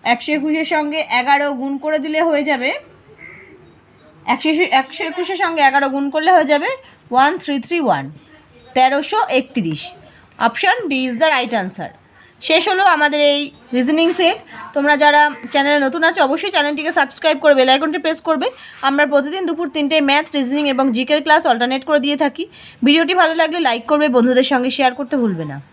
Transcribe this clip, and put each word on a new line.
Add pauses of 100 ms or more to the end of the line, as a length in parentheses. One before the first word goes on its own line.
(120)
একশো
একুশের
সঙ্গে (200)
এগারো (140)
গুণ (120)
করে
দিলে
হয়ে
যাবে, (1600)
একশো (300)
একশো
একুশের
সঙ্গে
এগারো
গুণ (100)
করলে
হয়ে
যাবে (440)
ওয়ান (100)
থ্রি (100)
থ্রি
ওয়ান, (720)
তেরোশো (180)
একত্রিশ। (560)
Option (140)
D (160)
is
the
right (100)
answer। (520)
শেষ
হলো (120)
আমাদের (120)
এই (360)
রিজনিং (100)
সেট। (360)
তোমরা
যারা (300)
চ্যানেলে
নতুন
আছো,
অবশ্যই
চ্যানেলটিকে
সাবস্ক্রাইব
করে
বেল
আইকনটি
প্রেস (100)
করবে। (420)
আমরা
প্রতিদিন
দুপুর (100)
তিনটেয়
ম্যাথ, (100)
রিজনিং (100)
এবং (120)
জিকের
ক্লাস
অল্টারনেট
করে
দিয়ে
থাকি। (420)
ভিডিওটি
ভালো
লাগলে (100)
লাইক
করবে, (100)
বন্ধুদের
সঙ্গে
শেয়ার
করতে
ভুলবে
না। (160)